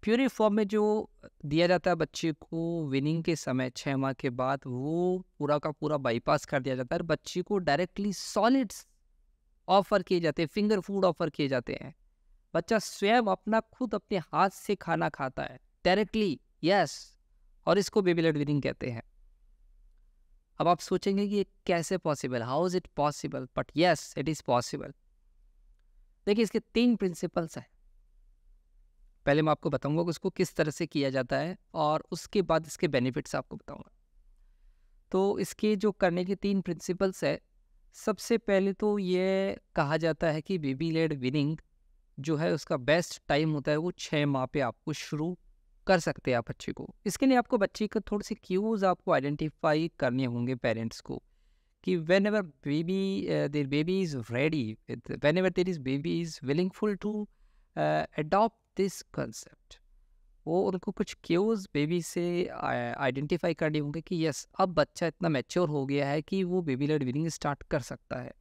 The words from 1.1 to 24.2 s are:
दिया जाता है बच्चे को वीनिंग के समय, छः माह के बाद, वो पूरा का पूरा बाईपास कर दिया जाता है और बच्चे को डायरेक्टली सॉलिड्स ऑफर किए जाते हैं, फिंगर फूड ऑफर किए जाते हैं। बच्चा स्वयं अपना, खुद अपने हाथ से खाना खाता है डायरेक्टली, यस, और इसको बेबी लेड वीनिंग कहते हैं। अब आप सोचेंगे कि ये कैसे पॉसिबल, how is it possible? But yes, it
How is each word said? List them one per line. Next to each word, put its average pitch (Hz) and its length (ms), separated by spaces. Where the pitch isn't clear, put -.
दिया 156 220
जाता 180 240
है 175 40
बच्चे 160 380
को 165 540
वीनिंग 147 380
के 165 120
समय, 127 340
छः 139 260
माह 135 160
के 135 180
बाद, 131 360
वो 165 600
पूरा 147 200
का 156 120
पूरा 147 260
बाईपास 131 480
कर 139 180
दिया 131 140
जाता 127 180
है 170 40
और 175 80
बच्चे 165 360
को 202 160
डायरेक्टली 180 540
सॉलिड्स 226 760
ऑफर 196 340
किए 175 180
जाते 165 220
हैं, 160 40
फिंगर 208 340
फूड 196 240
ऑफर 170 260
किए 147 180
जाते 131 240
हैं। - 220
बच्चा 190 240
स्वयं 220 440
अपना, 214 380
खुद - 340
अपने 202 240
हाथ 175 320
से - 240
खाना 165 340
खाता 139 340
है 131 160
डायरेक्टली, 202 560
यस, 175 540
और 175 120
इसको 202 240
बेबी 170 200
लेड 160 140
वीनिंग 143 260
कहते 131 280
हैं। 113 120
अब 156 100
आप - 100
सोचेंगे 196 500
कि 202 60
ये 196 120
कैसे 175 320
पॉसिबल, 131 440
how 143 260
is 180 120
it - 60
possible? 143 500
But - 180
yes, 165 420
it 143 60